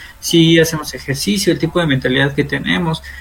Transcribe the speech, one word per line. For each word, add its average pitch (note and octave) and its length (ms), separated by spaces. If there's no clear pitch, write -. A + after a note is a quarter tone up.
si E3 400
hacemos D#3+ 340
ejercicio, F3 580
el D3+ 80
tipo D#3+ 200
de E3+ 80
mentalidad C3+ 460
que C#3+ 100
tenemos. D#3+ 600